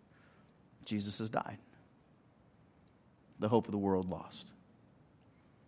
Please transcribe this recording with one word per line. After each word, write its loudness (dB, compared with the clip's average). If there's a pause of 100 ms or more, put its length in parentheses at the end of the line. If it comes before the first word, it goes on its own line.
(840)
Jesus -2
has -4
died. -2 (1800)
The 2
hope 6
of -8
the 0
world 4
lost. -8 (1200)